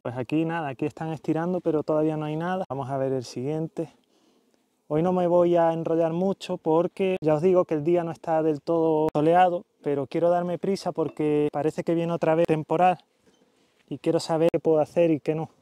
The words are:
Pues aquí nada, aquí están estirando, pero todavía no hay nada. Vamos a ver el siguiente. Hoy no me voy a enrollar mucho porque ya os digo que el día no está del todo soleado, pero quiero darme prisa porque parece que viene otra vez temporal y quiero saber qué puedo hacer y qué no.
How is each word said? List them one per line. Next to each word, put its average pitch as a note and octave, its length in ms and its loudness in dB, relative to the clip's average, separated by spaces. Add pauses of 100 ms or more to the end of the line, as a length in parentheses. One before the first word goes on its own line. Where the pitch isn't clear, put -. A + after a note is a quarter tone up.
Pues A#2+ 120 -8
aquí D3+ 300 -2
nada, E3 240 -6
aquí C3+ 160 -8
están D#3+ 260 -6
estirando, E3 520 -4
pero D3+ 220 0
todavía D#3 340 0
no D3+ 80 -6
hay D3+ 100 -6
nada. F#3 320 -4
Vamos C3+ 220 -8
a C#3 80 -4
ver C3+ 160 -2
el B2+ 100 -4
siguiente. D#3 640 -6 (1000)
Hoy D3+ 140 0
no F#3 120 0
me F3+ 120 0
voy F3 300 4
a E3 160 4
enrollar E3 400 -2
mucho F#3 460 -4
porque F3+ 640 0
ya D3+ 100 2
os D3+ 80 2
digo F3+ 240 4
que E3 100 -4
el D3+ 100 -2
día E3+ 200 2
no E3 60 -6
está D#3+ 320 -2
del D#3 180 0
todo D#3+ 540 0
soleado, F3 500 4 (180)
pero C#3+ 240 -2
quiero E3 220 0
darme F3 300 0
prisa F#3 340 -4
porque D3+ 580 0
parece D3+ 320 -4
que E3+ 120 0
viene E3+ 180 -2
otra D#3+ 220 0
vez E3+ 120 4
temporal E3 520 2 (920)
y C#3+ 80 -10
quiero D#3+ 240 0
saber E3 320 0
qué D#3+ 80 -2
puedo D#3 200 2
hacer E3 320 2
y D3 80 0
qué D#3 140 -2
no. D#3+ 140 -6 (140)